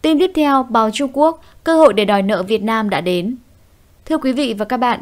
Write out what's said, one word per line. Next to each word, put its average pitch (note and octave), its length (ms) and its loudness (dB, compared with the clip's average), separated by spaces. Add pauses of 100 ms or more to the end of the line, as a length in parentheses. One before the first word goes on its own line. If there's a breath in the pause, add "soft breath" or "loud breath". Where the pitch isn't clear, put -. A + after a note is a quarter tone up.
Tin D#4 160 2
tiếp F#4 160 2
theo, C#4 280 0
báo A3 280 0
Trung C4 220 -6
Quốc, D#4 280 0 (240 loud breath)
cơ D#4+ 140 2
hội D4 140 8
để G#3 120 0
đòi G3+ 180 2
nợ F#3+ 200 -2
Việt G#3 200 -2
Nam A3 280 -2
đã D#3 100 -2
đến. F3+ 360 -4 (720)
Thưa D#4+ 120 -2
quý C4 140 -2
vị A#3+ 260 -2
và G#3+ 60 -4
các B3 120 -4
bạn, A#3 260 -2